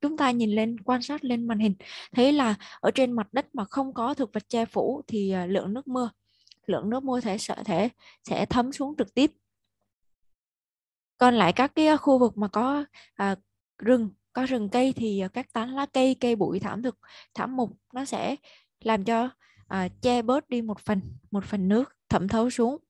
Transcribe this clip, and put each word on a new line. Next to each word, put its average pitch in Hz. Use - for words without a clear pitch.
Chúng 294
ta 277
nhìn 233
lên, 220
quan 254
sát 294
lên 240
màn 226
hình, 214
thấy 254
là 254
ở 208
trên 254
mặt 226
đất 277
mà 240
không 269
có 247
thực 269
vật -
che 226
phủ 226
thì, 202
à, 180
lượng 190
nước 269
mưa, 254
lượng 180
nước 262
mưa 254
thể 220
sẽ, -
thể, 196
sẽ 196
thấm 247
xuống 285
trực -
tiếp. 285
Còn 247
lại 185
các 254
cái, 311
à, 311
khu 277
vực 226
mà 208
có, 262
à, 196
rừng, 226
có 254
rừng 240
cây 254
thì, 214
à, 185
các -
tán 247
lá 277
cây, 262
cây 240
bụi, 190
thảm -
thực, 247
thảm 262
mục 233
nó 254
sẽ 262
làm 214
cho, 233
à, 185
che 247
bớt 254
đi 240
một 214
phần, 208
một 202
phần 190
nước 220
thẩm 190
thấu 233
xuống. 247